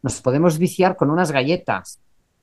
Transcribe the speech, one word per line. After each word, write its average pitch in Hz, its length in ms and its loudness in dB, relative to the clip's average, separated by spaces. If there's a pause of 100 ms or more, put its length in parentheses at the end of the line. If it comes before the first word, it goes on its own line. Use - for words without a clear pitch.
Nos - 200 -6
podemos 151 340 2
viciar 185 400 0
con 143 140 2
unas 165 220 0
galletas. 131 680 -4 (420)